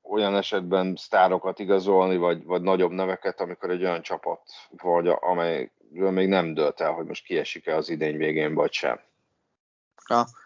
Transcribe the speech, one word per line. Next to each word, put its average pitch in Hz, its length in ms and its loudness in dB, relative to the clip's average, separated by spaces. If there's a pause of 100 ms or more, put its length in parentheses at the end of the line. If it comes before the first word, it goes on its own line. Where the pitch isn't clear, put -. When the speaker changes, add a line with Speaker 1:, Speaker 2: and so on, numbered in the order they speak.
Speaker 1:
olyan 101 340 0
esetben 92 600 0
sztárokat 92 640 2
igazolni, 95 580 4
vagy, 85 280 0
vagy 87 180 -2
nagyobb 92 280 2
neveket, 92 500 -4
amikor 90 300 -6
egy 90 120 -2
olyan 87 200 -2
csapat - 480 -8 (200)
vagy, 87 380 0
a-, 85 120 2
amelyről 85 880 -2
még 95 180 2
nem 87 260 2
dőlt 76 260 0
el, 82 120 0
hogy 82 140 -6
most - 180 -12
kiesik-e 80 520 -4
az 80 120 -4
idény 76 280 -4
végén, 78 380 0
vagy 76 180 2
sem. - 280 -4 (1080)
Speaker 2:
Ja. 120 160 2 (220)